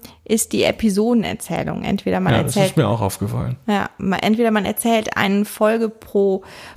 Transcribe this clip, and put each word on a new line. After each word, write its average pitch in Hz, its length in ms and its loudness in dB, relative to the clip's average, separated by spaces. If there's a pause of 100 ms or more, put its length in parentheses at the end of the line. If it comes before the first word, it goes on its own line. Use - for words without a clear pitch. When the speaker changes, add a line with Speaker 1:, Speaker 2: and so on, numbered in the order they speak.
(240)
Speaker 1:
ist - 300 -2
die - 100 2
Episodenerzählung. 214 1200 0
Entweder 185 360 -2
man 185 140 2
Speaker 2:
Ja, 110 100 2
das 127 120 -2
Speaker 1:
erzählt 190 160 2
Speaker 2:
ist - 60 -6
mir 131 100 4
auch 110 140 0
aufgefallen. 117 640 -2
Speaker 1:
Ja, 208 320 0
ma-, 185 200 -2
entweder 220 340 2
man 208 140 2
erzählt 226 520 0
eine 202 280 2
Folge 220 440 0
pro 196 540 0 (320)